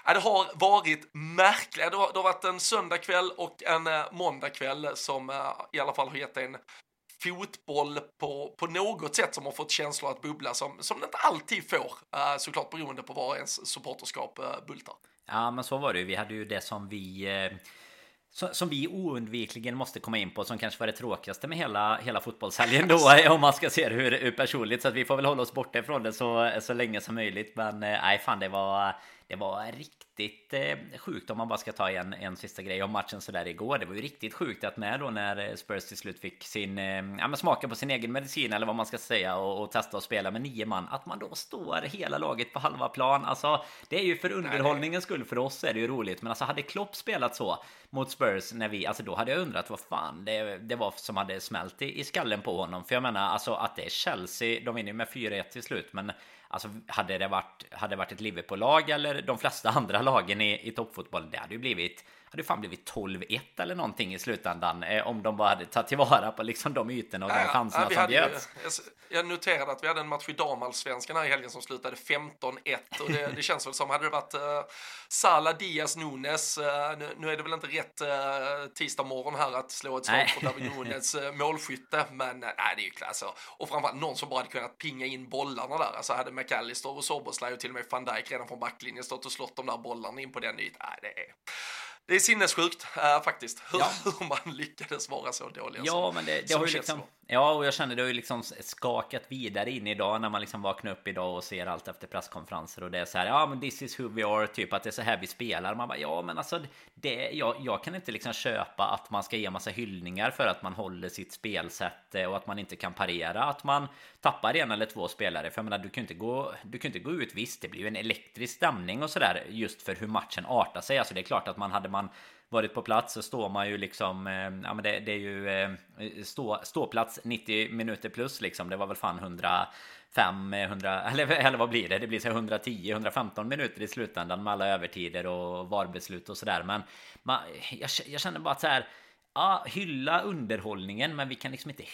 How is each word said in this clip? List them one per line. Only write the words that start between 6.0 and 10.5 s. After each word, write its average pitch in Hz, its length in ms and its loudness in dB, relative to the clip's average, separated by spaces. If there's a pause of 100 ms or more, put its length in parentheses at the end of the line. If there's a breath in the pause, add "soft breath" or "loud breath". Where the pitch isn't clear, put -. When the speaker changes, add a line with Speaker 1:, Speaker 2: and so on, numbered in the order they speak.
Speaker 1:
har 147 80 -8
gett 135 200 -8
en 131 200 -6 (640 loud breath)
fotboll 147 800 -2 (200)
på, 143 380 -4
på 170 80 -2
något 175 500 0
sätt 208 180 4
som 139 100 -6
har 139 80 -4
fått 151 180 -6
känslor 147 400 0
att - 120 -8
bubbla 143 320 -4